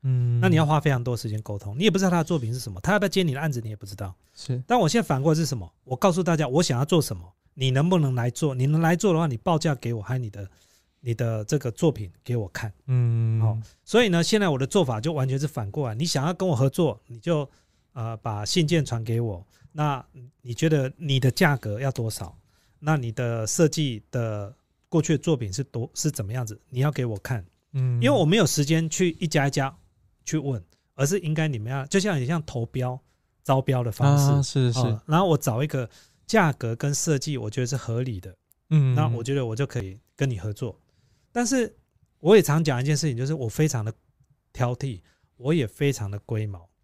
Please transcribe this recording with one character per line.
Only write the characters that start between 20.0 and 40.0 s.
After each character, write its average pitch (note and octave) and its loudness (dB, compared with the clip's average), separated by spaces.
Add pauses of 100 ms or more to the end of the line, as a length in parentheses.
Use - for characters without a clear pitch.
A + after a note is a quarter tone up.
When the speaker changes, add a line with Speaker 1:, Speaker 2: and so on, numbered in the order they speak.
Speaker 2:
你 A#2+ -8
觉 D#3 0
得 C#3 2
你 C#3 0
的 C3 4
价 C#3+ 2
格 G#2+ -6
要 C3+ -4
多 A2+ -4
少？ E2+ -10 (440)
那 D3+ 0
你 A#2+ -4
的 A#2 -2
设 D#3+ 2
计 C#3+ -2
的 G#2+ -4 (320)
过 D#3+ 2
去 D3+ 2
的 - -2
作 E3 2
品 A#2 -6
是 A2+ -6
多， A#2 -6
是 - -2
怎 B2 -6
么 G2 -10
样 B2 -6
子？ G#2+ -14 (100)
你 B2 -6
要 C#3+ 2
给 B2+ -4
我 A2 -4
看。 G2+ -6 (280)
Speaker 1:
嗯。 B2+ 0
Speaker 2:
因 - 2
为 A#2+ 4
我 F#3+ 4
没 E3 4
有 G3+ 6
时 C#3+ 2
间 D#3+ 0
去 F3 0
一 E3+ -2
家 D3 2
一 C#3 0
家 C#3 -2 (480)
去 - -4
问， C3 -4 (320)
而 C3+ 0
是 F#3 0
应 D#3 -4
该 D#3 0
你 B2+ -4
们 G#2+ -8
要， C3+ -6
就 G3 2
像， F#3+ 0
很 B2+ 0
像 D#3+ -2
投 A#2 -4
标、 B2+ -4 (460)
招 C3+ 2
标 B2+ 0
的 A#2 -2
方 C#3+ 4
式。 C#3+ 4
Speaker 1:
啊， C#3+ 4
是， C3 2
是。 A#2 0
Speaker 2:
哦， A#2+ 0
然 D#3 2
后 G3 4
我 D#3 4
找 A#2+ -2
一 D3+ -2
个 B2+ -4 (360)
价 F3 4
格 A2+ -4
跟 C#3+ -2
设 D3 0
计 C#3+ -4
我 A2 -4
觉 G#2+ -6
得 B2 0
是 C3+ -4
合 A#2+ -4
理 A2 -6
的， F#2 -16 (360)
Speaker 1:
嗯。 C3+ 4
Speaker 2:
那 A#2+ 4
我 A#2 -2
觉 C3 -2
得 C3 0
我 A2 -4
就 C3+ -2
可 A#2+ -6
以 F#2+ -12 (160)